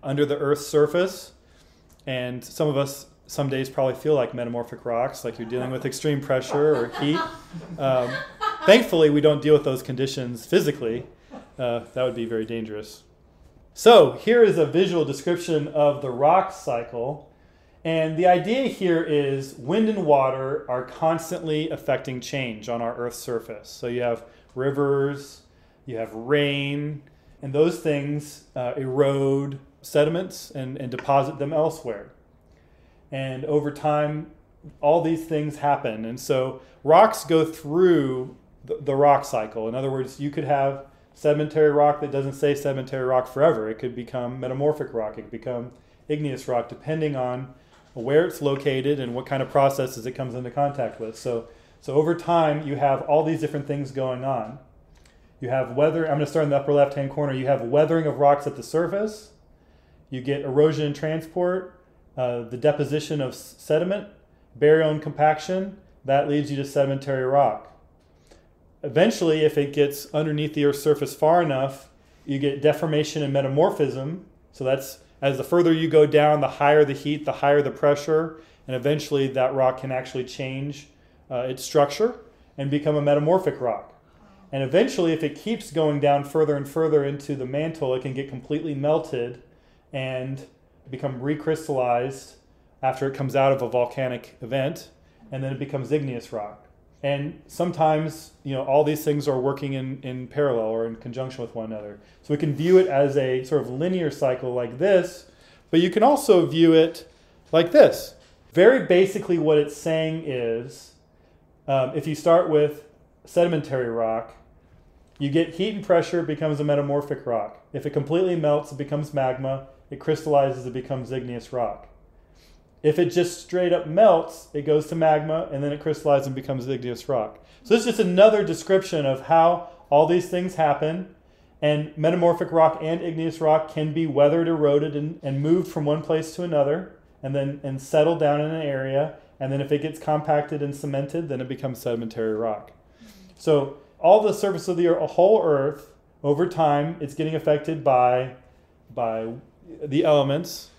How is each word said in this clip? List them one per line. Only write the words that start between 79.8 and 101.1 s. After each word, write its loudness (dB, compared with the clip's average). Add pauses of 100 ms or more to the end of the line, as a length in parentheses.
can -8
actually -6
change, -10 (420)
uh, -4
its -8
structure 0 (360)
and -4
become 0
a 0
metamorphic 2
rock. -4 (600)
And -4
eventually, 2
if -2
it -4
keeps -8
going 0
down 2
further 0
and -6
further 2
into -6
the -6
mantle, -4
it -2
can -6
get -8
completely -6
melted -2 (500)
and -6 (420)
become -8
recrystallized -2 (480)
after -2
it -6
comes -6
out 4
of 0
a -4
volcanic -4
event, -6 (420)
and -8
then -6
it -8
becomes -8
igneous -4
rock. -12 (360)
And -6
sometimes, -2 (100)
you -6
know, -4
all 4
these 0
things 0
are 0
working -2
in, -8
in -10
parallel 0
or -2
in -8
conjunction -10